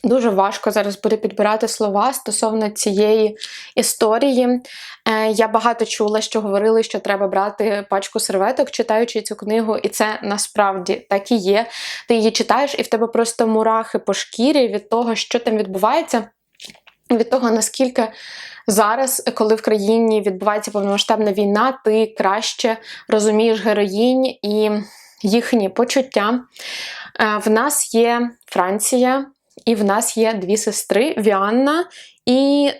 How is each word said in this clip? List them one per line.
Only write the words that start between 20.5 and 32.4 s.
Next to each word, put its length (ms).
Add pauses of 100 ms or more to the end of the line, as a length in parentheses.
повномасштабна 640
війна, 520
ти 340
краще 580 (320)
розумієш 520
героїнь 680
і 440 (520)
їхні 460
почуття. 720 (800)
Е, 240
в 60
нас 440
є 360 (160)
Франція, 800 (380)
і 100
в 100
нас 320
є 180
дві 220
сестри: 600
Віанна 680 (420)
і 540